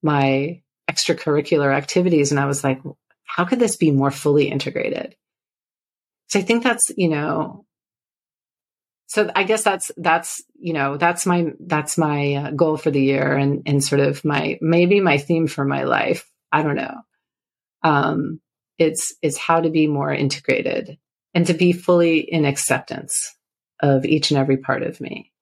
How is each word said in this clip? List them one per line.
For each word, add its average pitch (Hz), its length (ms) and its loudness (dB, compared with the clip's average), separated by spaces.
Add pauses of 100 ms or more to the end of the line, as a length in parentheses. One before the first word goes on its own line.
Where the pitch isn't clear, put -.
my 143 580 0 (300)
extracurricular 147 800 0
activities. 147 580 2
And 143 80 2
I 139 60 0
was 139 160 -2
like, 135 200 -2 (420)
"How - 220 -4
could 240 140 -2
this 233 180 0
be 156 140 2
more 139 200 2
fully 143 380 0
integrated?" - 680 -6 (1120)
So 202 120 0
I - 20 0
think 233 220 0
that's, 240 340 0
you 180 100 2
know, 151 560 -2 (1500)
so 214 240 0
I 196 100 2
guess 214 200 0
that's, 190 320 -2
that's, - 480 -2 (160)
you 165 140 -6
know, 139 240 -2
that's 175 280 0
my, 175 360 2
that's 151 360 -4
my, 147 360 0
uh, 143 180 -4
goal 156 240 2
for 151 160 -2
the 139 100 2
year 139 360 2
and, 139 280 0
and 143 160 2
sort 143 200 2
of 143 240 0
my, 151 340 -2
maybe 175 400 4
my 165 180 4
theme 165 300 0
for 143 160 -4
my 139 200 -2
life. - 460 -2 (220)
I 147 100 2
don't 143 140 -2
know. - 200 -8 (880)
Um, 156 580 0 (360)
it's, 156 440 0
it's 147 160 -2
how 165 240 2
to 165 80 0
be 156 180 2
more 143 260 -2
integrated - 840 -2 (360)
and 170 140 2
to 175 60 2
be 175 180 4
fully 170 480 2
in 160 240 -2
acceptance - 880 -4 (460)
of 139 240 4
each 151 280 0
and 147 60 2
every 135 200 2
part - 260 -4
of - 160 -8
me. - 320 -12 (100)